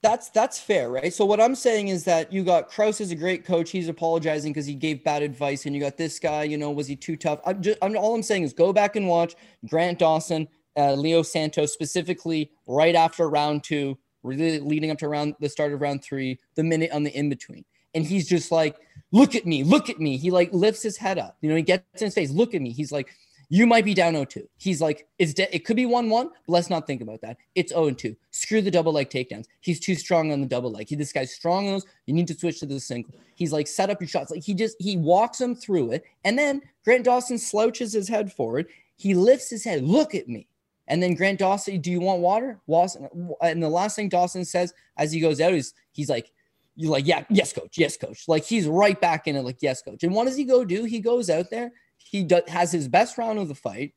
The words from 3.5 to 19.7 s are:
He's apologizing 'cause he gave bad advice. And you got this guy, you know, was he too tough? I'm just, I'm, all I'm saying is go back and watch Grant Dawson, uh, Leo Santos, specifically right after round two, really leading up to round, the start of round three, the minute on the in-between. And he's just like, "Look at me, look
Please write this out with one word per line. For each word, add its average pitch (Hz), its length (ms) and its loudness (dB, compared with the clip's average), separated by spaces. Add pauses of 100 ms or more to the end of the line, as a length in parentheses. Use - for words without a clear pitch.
He's 180 160 -4
apologizing 160 680 -2
'cause 147 120 -6
he 147 100 -8
gave 147 280 -4
bad 147 200 0
advice. 139 420 -4
And 143 100 -6
you 143 60 -4
got 143 160 -4
this 165 220 -6
guy, 151 240 0
you 151 140 -2
know, 147 140 -4
was 143 160 -4
he 139 80 -8
too 156 200 -8
tough? 151 300 -2
I'm 190 160 -2
just, 208 200 0
I'm, 202 140 0
all 214 180 2
I'm 226 100 -2
saying 196 200 0
is 139 100 -4
go 185 200 4
back 202 220 2
and 202 120 0
watch 170 280 2 (320)
Grant 170 320 0
Dawson, 160 480 2 (280)
uh, 143 180 4
Leo 160 300 2
Santos, 151 480 0
specifically 160 800 -4 (160)
right 156 280 4
after 165 340 4
round 147 340 0
two, 139 340 -2 (260)
really 151 360 -2
leading 151 320 -2
up 151 80 -4
to 156 80 -4
round, 147 320 -2
the 147 100 -4
start 147 240 -2
of 139 80 -4
round 143 220 -4
three, 131 360 -6 (160)
the 160 80 0
minute 160 280 0
on 147 120 -2
the 147 80 -4
in-between. - 540 -6 (280)
And 160 120 0
he's 175 220 -2
just 175 240 0
like, 160 260 2 (340)
"Look 247 240 8
at 233 100 -2
me, 151 180 0
look 254 260 4